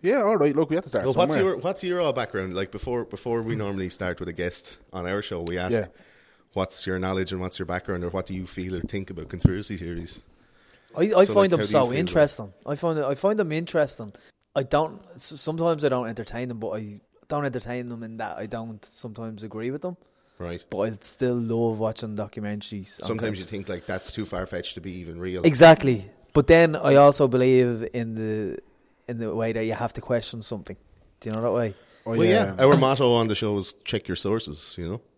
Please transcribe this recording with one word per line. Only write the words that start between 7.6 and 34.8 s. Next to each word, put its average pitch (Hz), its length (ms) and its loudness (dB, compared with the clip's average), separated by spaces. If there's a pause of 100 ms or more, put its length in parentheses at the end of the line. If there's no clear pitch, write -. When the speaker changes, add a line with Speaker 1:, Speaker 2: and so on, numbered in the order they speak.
Speaker 2:
background, 90 380 -6
or 87 60 -4
what 92 160 -4
do 95 80 -8
you 92 120 -8
feel 92 300 -8
or 82 40 -4
think 95 300 -8
about 82 180 -12
conspiracy 95 480 -2
theories?" 85 440 -10 (760)
Speaker 3:
I, 202 180 2
I 190 100 8
Speaker 2:
So, 208 100 0
Speaker 3:
find - 20 6
Speaker 2:
like, 196 140 6
Speaker 3:
them 170 100 4
Speaker 2:
how 107 40 2
do 98 40 -2
you 104 40 -2
Speaker 3:
so 131 140 6
Speaker 2:
feel 120 120 -2
Speaker 3:
interesting. 147 540 0 (120)
I 147 120 -4
find, 160 240 -2
I 139 140 -2
find 202 240 0
them 170 140 0
interesting. 151 600 -2 (420)
I 139 80 0
don't, 151 400 0 (120)
s-, 139 260 -12
sometimes 160 440 0
I 139 60 4
don't 123 180 -2
entertain 117 400 -8
them, 117 120 -8
but 107 100 -4
I 104 300 -8 (280)
don't 147 160 -4
entertain 123 460 -6
them 117 120 -12
in 113 160 -14
that 110 200 -6
I 107 80 -8
don't 113 380 -10
sometimes 110 600 -12
agree 110 260 -8
with 147 120 -8
them. 180 140 -8 (420)
Speaker 2:
Right. 87 320 -8
Speaker 3:
But - 80 -6
I 110 220 0
still 123 340 -2
love 117 440 0
watching 107 380 -4
documentaries 104 840 -8
on - 60 -8
Speaker 2:
Sometimes 110 300 -4
Speaker 3:
cons- - 20 -8
Speaker 2:
you 90 60 -10
think, 98 220 -10
like, 90 180 -8
that's 92 240 -6
too 110 160 -6
far-fetched 90 480 -8
to 92 60 -12
be 90 120 -12
even 85 260 -12
real. 90 260 -6
Speaker 3:
Exactly. 139 680 8 (220)
But 143 140 4
then 165 300 8
I 139 200 4
also 143 320 8
believe 123 680 4
in 113 200 -4
the, 107 440 -4 (500)
in 120 100 -6
the 113 160 -4
way 113 180 -2
that 110 120 -2
you 110 100 -2
have 117 200 -4
to - 60 -8
question - 420 -4
something. 98 340 -10 (440)
Do - 100 -10
you 107 40 -6
know 110 80 -4
that 117 100 0
way? 110 220 0 (320)
Speaker 1:
Oh, 113 60 -6
Speaker 2:
Well, 117 120 4
yeah. 202 340 4
Speaker 1:
yeah. 131 80 6
Speaker 2:
Our 143 100 10
motto 131 380 4
on 113 140 4
the 107 60 0
show 104 240 -2
is - 160 -6 (100)
check - 240 -4
your 90 80 -2
sources, 98 600 -4
you 85 100 -6